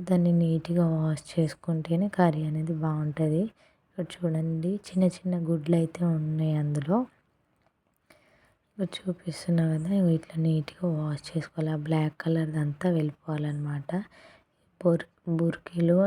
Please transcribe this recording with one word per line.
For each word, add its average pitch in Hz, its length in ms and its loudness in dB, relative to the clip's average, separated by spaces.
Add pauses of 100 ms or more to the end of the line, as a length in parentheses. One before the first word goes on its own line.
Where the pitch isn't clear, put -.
దాన్ని 175 320 4
నీట్‌గా 165 460 2 (100)
వాష్ 156 360 0
చేసుకుంటేనే 165 760 -2 (100)
కర్రీ 156 300 4
అనేది 156 340 -4
బాగుంటది. 156 640 0 (380)
ఇక్కడ - 280 -10
చూడండి, 160 640 -2 (140)
చిన్న 185 180 0 (100)
చిన్న 180 300 -4
గుడ్లు 165 340 0
అయితే 165 240 -2 (140)
ఉన్నాయి 156 420 0
అందులో. 147 400 0 (1700)
ఇక్కడ 185 300 -6
చూపిస్తున్నా 170 760 -2
కదా, 156 240 -2
ఇగో 185 160 4
ఇట్లా 165 320 0
నీట్‌గా 160 460 0 (100)
వాష్ 151 300 -4
చేసుకోవాలి. 156 420 -4
ఆ 156 160 -2
బ్లాక్ 156 380 0
కలర్ది 160 400 0
అంతా 147 260 -2
వెళ్ళిపోవాలన్నమాట. 147 1000 -4 (880)
బుర్-, 170 280 2 (300)
బుర్కీలు 170 680 2